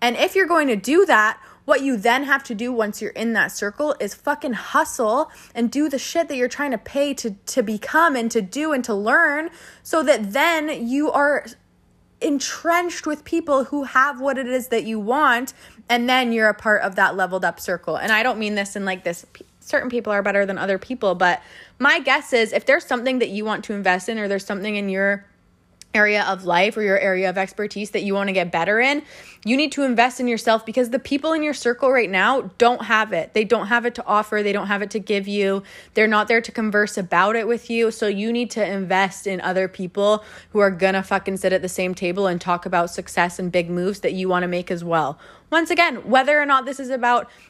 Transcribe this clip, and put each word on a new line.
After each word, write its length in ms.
And 160
if 180
you're 120
going 220
to 80
do 300
that, 340
what 160
you 160
then 280
have 200
to 100
do 180
once 280
you're 120
in 200
that 180
circle 480
is 160
fucking 380
hustle 800
and 160
do 180
the 100
shit 300
that 80
you're 120
trying 240
to 60
pay 360
to, 160
to 160
become 540
and 140
to 120
do 300
and 120
to 100
learn, 540
so 200
that 300
then 540
you 240
are 360
entrenched 840
with 180
people 400
who 200
have 360
what 160
it 100
is 220
that 160
you 160
want, 540
and 200
then 240
you're 160
a 60
part 280
of 140
that 200
leveled 280
up 140
circle. 380
And 160
I 100
don't 160
mean 180
this 200
in, 80
like, 200
this, 280
p-, 140
certain 280
people 240
are 100
better 220
than 140
other 200
people, 360
but 280
my 220
guess 320
is 200
if 140
there's 180
something 360
that 100
you 140
want 200
to 80
invest 360
in, 100
or 100
there's 160
something 320
in 120
your 360
area 300
of 200
life 320
or 60
your 160
area 320
of 80
expertise 540
that 100
you 120
wanna 180
get 180
better 300
in, 220
you 120
need 160
to 100
invest 360
in 80
yourself, 400
because 240
the 80
people 340
in 100
your 120
circle 360
right 200
now 480
don't 260
have 280
it. 200
They 120
don't 240
have 180
it 80
to 100
offer. 380
They 100
don't 140
have 160
it 80
to 80
give 300
you. 340
They're 140
not 200
there 120
to 120
converse 460
about 380
it 100
with 240
you. 200
So 180
you 240
need 200
to 140
invest 600
in 140
other 280
people 560
who 80
are 120
gonna 320
fucking 340
sit 160
at 100
the 60
same 260
table 320
and 140
talk 260
about 240
success 480
and 140
big 180
moves 300
that 140
you 140
wanna 200
make 220
as 120
well. 360
Once 200
again, 260
whether 320
or 60
not 200
this 140
is 100
about 400